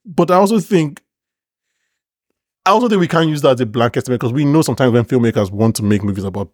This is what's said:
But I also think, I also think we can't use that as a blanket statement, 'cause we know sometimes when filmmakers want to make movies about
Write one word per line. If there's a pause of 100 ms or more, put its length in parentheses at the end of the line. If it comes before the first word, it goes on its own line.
But
I
also
think, (1600)
I
also
think
we
can't
use
that
as
a
blanket
statement,
'cause
we
know
sometimes
when
filmmakers
want
to
make
movies
about